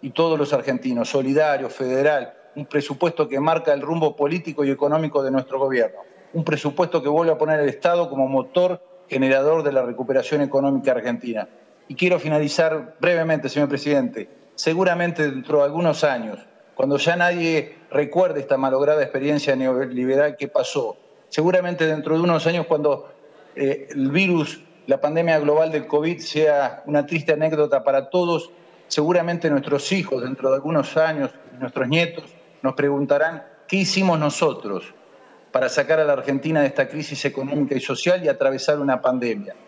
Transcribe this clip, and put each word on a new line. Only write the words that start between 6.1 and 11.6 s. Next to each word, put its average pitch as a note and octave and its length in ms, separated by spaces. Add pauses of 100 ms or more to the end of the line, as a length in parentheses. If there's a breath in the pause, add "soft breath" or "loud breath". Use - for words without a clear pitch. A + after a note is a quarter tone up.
un E3 100
presupuesto E3 580
que C3+ 80
vuelve E3 240
a D3 40
poner D#3 220
al C#3+ 100
Estado E3+ 400
como C3+ 180
motor F3 540 (280)
generador C3+ 540
de C#3+ 80
la C3 120
recuperación B2+ 580
económica C#3 500
argentina. A#2 560 (400)